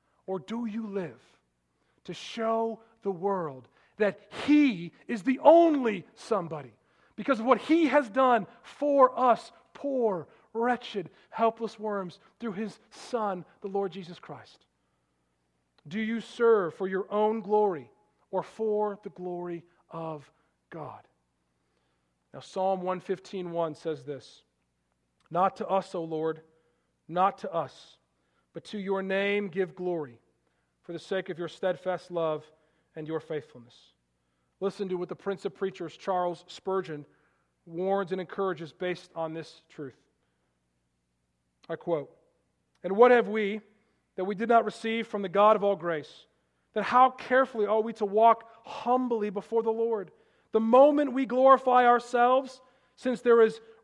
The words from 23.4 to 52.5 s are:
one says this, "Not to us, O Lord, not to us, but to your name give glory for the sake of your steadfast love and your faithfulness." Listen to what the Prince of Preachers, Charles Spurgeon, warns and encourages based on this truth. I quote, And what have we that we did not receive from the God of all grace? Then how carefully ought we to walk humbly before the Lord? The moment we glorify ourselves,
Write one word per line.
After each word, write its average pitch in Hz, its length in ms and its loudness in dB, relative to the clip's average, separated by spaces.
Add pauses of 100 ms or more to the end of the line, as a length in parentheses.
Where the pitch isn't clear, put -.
one 165 240 -4
says 143 300 -10
this, 135 380 -16 (880)
"Not 185 260 0
to 202 100 -8
us, 190 280 -2
O 170 100 -6
Lord, 160 360 -4 (680)
not 185 300 0
to - 140 -10
us, - 440 -8 (560)
but 165 140 -16
to 214 120 -12
your 196 240 -4
name 202 460 -2
give 175 260 -4
glory 165 460 -8 (640)
for - 100 -14
the 170 80 -10
sake 190 300 -6
of 160 80 -10
your 175 100 -8
steadfast 180 640 -6
love 160 340 -4 (500)
and 160 120 -12
your 160 140 -6
faithfulness." 139 540 -12 (880)
Listen 196 280 -6
to 180 80 -4
what 175 120 -8
the 180 80 -10
Prince 196 280 -8
of 180 100 -8
Preachers, 185 420 -8
Charles 180 500 -4
Spurgeon, 160 600 -8 (580)
warns 185 480 -4
and 185 80 -4
encourages 170 520 -6
based 180 420 -8
on 160 180 -6
this 160 360 -14
truth. 139 280 -16 (1700)
I 165 80 -8
quote, 160 340 -6 (760)
And 190 100 -4
what 240 140 8
have 240 160 6
we 208 340 -4 (540)
that 185 100 -8
we 196 120 -4
did 214 120 -4
not 233 160 4
receive 226 440 -6
from 208 140 -6
the 190 60 -6
God 202 280 6
of 202 80 -2
all 202 100 2
grace? 160 520 -8 (460)
Then 208 120 -2
how 254 260 6
carefully 254 560 0
ought 214 160 2
we 226 120 -6
to 220 100 -4
walk 220 400 4 (180)
humbly 240 680 -2
before 208 340 -4
the 226 60 0
Lord? 226 400 -4 (420)
The 220 80 2
moment 269 520 6
we 262 140 -2
glorify 254 600 6
ourselves, 240 760 2 (340)